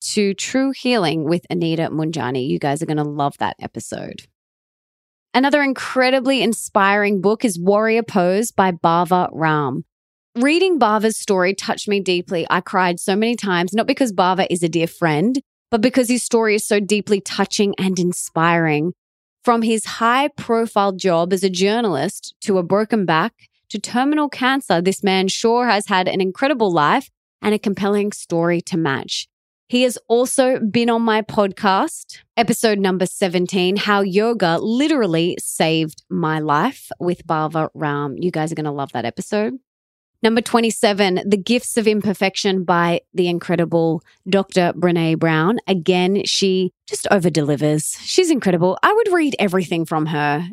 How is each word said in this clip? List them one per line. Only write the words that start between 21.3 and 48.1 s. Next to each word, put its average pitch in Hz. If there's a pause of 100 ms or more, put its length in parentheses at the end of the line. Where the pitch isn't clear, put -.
as 185
a 196
journalist 190
to 185
a 180
broken 208
back 170 (360)
to 214
terminal 285
cancer, 247
this 185
man 190
sure 233
has 208
had 185
an 180
incredible 220
life 170 (320)
and 208
a 202
compelling 202
story 170
to -
match. - (460)
He 247
has 254 (100)
also 254
been 233
on 233
my 220
podcast, 208 (180)
episode 220
number 185
seventeen, 180
How 202
Yoga 202
Literally 220
Saved 160
My 156
Life 156
with 175
Bava 156
Ram. 143
You 175
guys 160
are 160
gonna 151
love 143
that 120
episode. 214 (680)
Number 226
twenty-seven, 208
The 202
Gifts 233
of 226
Imperfection 190
by 170 (140)
the 180
incredible 165 (260)
Doctor 185
Brené 165
Brown. 160
Again, 185
she 185 (160)
just -
over-delivers. 151
She's 359